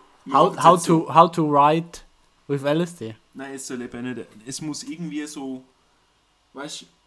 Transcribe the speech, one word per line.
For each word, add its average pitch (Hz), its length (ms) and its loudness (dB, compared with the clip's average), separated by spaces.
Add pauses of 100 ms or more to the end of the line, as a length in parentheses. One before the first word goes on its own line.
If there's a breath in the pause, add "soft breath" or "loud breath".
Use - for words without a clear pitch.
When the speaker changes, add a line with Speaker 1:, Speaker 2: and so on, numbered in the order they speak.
(240)
Speaker 1:
wir - 100 -10
Speaker 2:
How, 156 160 6
Speaker 1:
machen's - 140 -6
Speaker 2:
how 170 100 10
Speaker 1:
jetzt 175 100 0
so. 165 160 4
Speaker 2:
to, 127 140 -8
how 170 180 8
to 151 200 0
write 147 480 2 (460)
with 143 180 -4
L 147 160 0
S 175 160 -6
D? 110 180 -12 (200)
Speaker 1:
Nein, 135 200 -14
es 131 120 -12
soll 127 160 -8
eben 123 320 -10
nicht, 113 120 -12 (200)
es 131 140 -10
muss 151 220 -10
irgendwie 151 440 -10
so, 135 380 -12 (880)
weißt, 143 340 -14 (200)